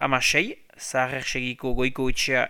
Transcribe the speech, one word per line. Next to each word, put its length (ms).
hamasei, 640
Zaharrersegiko 1040
Goiko 320
Etxea 400